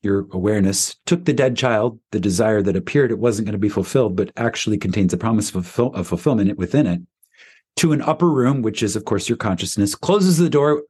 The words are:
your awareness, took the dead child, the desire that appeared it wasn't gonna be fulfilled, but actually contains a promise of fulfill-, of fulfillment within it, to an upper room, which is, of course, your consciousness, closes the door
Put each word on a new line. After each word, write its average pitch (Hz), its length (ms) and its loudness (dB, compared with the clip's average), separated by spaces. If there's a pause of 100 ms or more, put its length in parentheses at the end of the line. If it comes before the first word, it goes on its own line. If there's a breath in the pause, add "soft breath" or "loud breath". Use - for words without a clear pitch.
your 98 280 0
awareness, 98 720 0
took 175 180 0
the 147 100 2
dead 127 220 2
child, 117 440 0 (120)
the 104 80 -2
desire 104 420 2
that 95 140 0
appeared 120 340 0
it 104 100 -2
wasn't 110 260 0
gonna 104 120 -4
be 101 120 0
fulfilled, 101 460 0
but - 200 -2
actually 113 420 -2
contains 95 360 0
a 90 40 -2
promise 107 300 0
of - 60 -10
fulfill-, 107 400 -2
of 92 140 -6
fulfillment 101 500 0
within 117 280 0
it, 87 160 -2 (760 soft breath)
to 160 160 2
an 151 80 0
upper 160 280 2
room, 131 320 2
which 110 220 -2
is, 101 120 -2
of 104 100 -4
course, - 240 -2
your 117 80 0
consciousness, 101 580 -2
closes 185 420 2
the 170 120 2
door 147 400 2